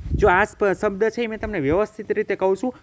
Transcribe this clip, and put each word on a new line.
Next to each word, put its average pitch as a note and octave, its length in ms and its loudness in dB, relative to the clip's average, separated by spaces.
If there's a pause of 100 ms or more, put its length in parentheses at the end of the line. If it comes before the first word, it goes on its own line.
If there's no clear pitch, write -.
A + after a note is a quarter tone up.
(140)
જો G3+ 140 2
આ F#3 160 6
સ્પ-, G#3 380 0
શબ્દ G3+ 280 0
છે A#3+ 120 -6
એ A#3 60 -2
મેં G#3+ 120 -8
તમને G#3+ 200 -6
વ્યવસ્થિત G3+ 520 -2
રીતે G3+ 240 -2
કહું F#3+ 200 2
છું, B3 280 -4